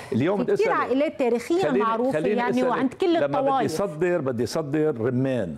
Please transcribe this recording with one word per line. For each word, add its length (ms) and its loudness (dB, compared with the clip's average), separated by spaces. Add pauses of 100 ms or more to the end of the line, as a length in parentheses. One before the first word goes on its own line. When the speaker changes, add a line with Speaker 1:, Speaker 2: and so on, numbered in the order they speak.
(120)
Speaker 1:
اليوم 260 2
Speaker 2:
في 60 0
Speaker 1:
بدي 100 0
Speaker 2:
كتير 120 2
Speaker 1:
أسألك. 140 0
Speaker 2:
عائلات 380 -2
تاريخية 440 0
Speaker 1:
خليني، 220 2
Speaker 2:
معروفة، 280 0
Speaker 1:
خليني 240 0
Speaker 2:
يعني، 140 0
Speaker 1:
أسألك. 200 2
Speaker 2:
وعند 240 0
كل 200 2
Speaker 1:
لما 120 2
بدي 120 0
Speaker 2:
الطوائف. 320 2
Speaker 1:
صدر، 500 0
بدي 260 -2
صدر 540 0
رمان 580 0